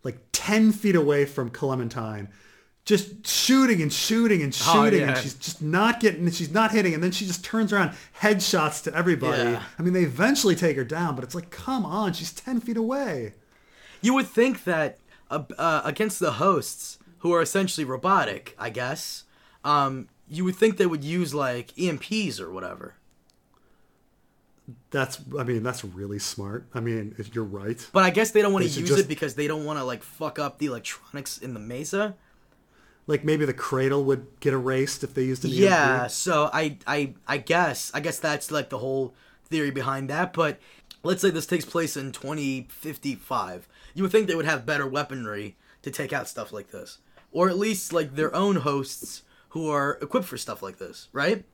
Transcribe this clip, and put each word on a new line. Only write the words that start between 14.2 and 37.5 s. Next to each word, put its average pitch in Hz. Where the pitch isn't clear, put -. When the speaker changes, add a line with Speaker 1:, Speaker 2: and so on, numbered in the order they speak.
Speaker 2:
think 240
that, 156
uh, 147
uh, 156
against 196
the 160
hosts, 156
who 170
are 170
essentially 185
robotic, 127
I 113
guess, 123
um, 139
you 170
would 185
think 220
they 196
would 160
use, 160
like, 127
E 175
M 147
Ps 196
or 85
whatever. 92
Speaker 1:
That's, 135
I 131
mean, 117
that's 123
really 101
smart. 101
I 117
mean, 113
if 104
you're 113
right. 101
Speaker 2:
But 190
I 185
guess 220
they 208
don't 202
wanna 185
Speaker 1:
They 165
should 143
Speaker 2:
use 175
Speaker 1:
just 185
Speaker 2:
it -
because 147
they 147
don't 151
wanna, 151
like, 123
fuck -
up 139
the 147
electronics -
in 127
the 107
mesa. 156
Speaker 1:
Like, 147
maybe 151
the 131
cradle 135
would 135
get 139
erased 131
if -
they 135
used 127
an -
Speaker 2:
Yeah, 160
Speaker 1:
E 127
M 123
P. 117
Speaker 2:
so 151
I, 151
I, 143
I 143
guess, 165